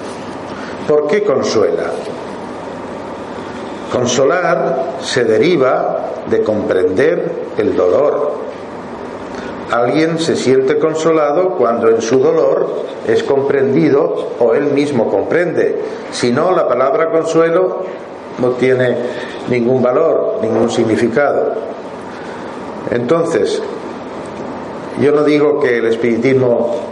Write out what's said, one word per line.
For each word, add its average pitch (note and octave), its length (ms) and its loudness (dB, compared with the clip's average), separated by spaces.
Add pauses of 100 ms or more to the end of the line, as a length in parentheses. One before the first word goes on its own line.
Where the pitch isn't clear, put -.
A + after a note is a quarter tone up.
(880)
¿Por D3+ 200 2
qué G#3 160 2
consuela? A2 640 0 (2000)
Consolar C#3 1080 0
se - 220 0
deriva C#3 880 2 (180)
de A2 140 2
comprender G#2 880 2 (260)
el F#2+ 180 0
dolor. F2+ 580 2 (1400)
Alguien D#3 480 2
se - 160 0
siente C3+ 420 2
consolado D#3+ 800 2
cuando A#2 320 2
en A2 140 4
su C3 160 2
dolor D3+ 640 2 (240)
es - 160 2
comprendido C#3 1160 2
o A#2 140 6
él C#3+ 120 2
mismo C#3 440 2
comprende. A#2 680 2 (360)
Si B2 200 0
no, D#3+ 200 2
la E3+ 160 2
palabra C3 420 2
consuelo E3 680 2 (600)
no B2 140 2
tiene B2+ 440 2 (540)
ningún B2 320 2
valor, C3+ 600 2
ningún A2+ 280 0
significado. A#2 1040 0 (1200)
Entonces, A#2+ 720 0 (1400)
yo C3+ 120 4
no D3 120 4
digo D3 360 4
que B2 180 2
el A2+ 80 0
espiritismo A#2+ 880 2 (160)